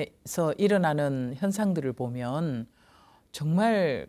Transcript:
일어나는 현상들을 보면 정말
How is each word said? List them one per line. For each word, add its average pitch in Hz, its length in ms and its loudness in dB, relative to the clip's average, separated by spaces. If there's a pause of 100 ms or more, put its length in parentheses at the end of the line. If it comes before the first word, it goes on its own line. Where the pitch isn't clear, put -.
(580)
일어나는 147 800 2
현상들을 190 560 0
보면 123 760 -4 (640)
정말 165 760 2